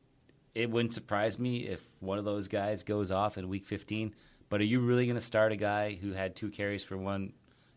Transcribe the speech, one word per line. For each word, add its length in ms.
it 160
wouldn't 220
surprise 440
me 300
if 140
one 180
of 80
those 220
guys 360
goes 280
off 260
in 100
week 180
fifteen. 480
But 120
are 40
you 140
really 280
gonna 120
start 320
a 60
guy 380
who 180
had 220
two 140
carries 340
for 140
one 360